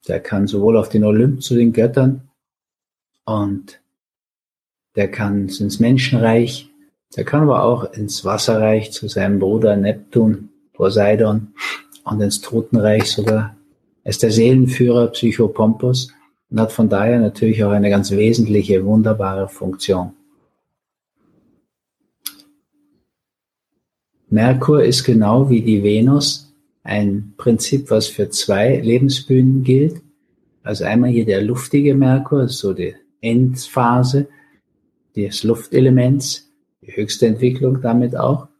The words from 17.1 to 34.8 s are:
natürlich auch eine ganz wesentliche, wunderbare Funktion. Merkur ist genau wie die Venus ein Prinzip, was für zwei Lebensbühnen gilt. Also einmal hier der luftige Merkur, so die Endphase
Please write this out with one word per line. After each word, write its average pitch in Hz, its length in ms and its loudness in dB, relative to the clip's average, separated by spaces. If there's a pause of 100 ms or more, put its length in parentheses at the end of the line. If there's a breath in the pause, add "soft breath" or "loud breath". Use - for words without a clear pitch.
natürlich 110 440 0
auch 101 60 0
eine 101 200 2
ganz 98 200 0
wesentliche, 104 720 2
wunderbare 101 640 0
Funktion. 92 640 -6 (4000)
Merkur 127 540 2
ist 127 200 0
genau 113 440 2
wie 117 140 2
die 107 200 0
Venus 120 680 0 (300)
ein 104 540 -4
Prinzip, 135 540 -2
was 107 180 0
für - 220 -6
zwei 107 480 0
Lebensbühnen 131 840 2
gilt. 139 380 2 (600)
Also - 220 -8
einmal 123 260 0
hier 117 140 0
der 101 180 0
luftige 139 520 0
Merkur, 135 540 2
so 98 240 -4
die 87 220 -6 (260)
Endphase 127 1080 0 (880 soft breath)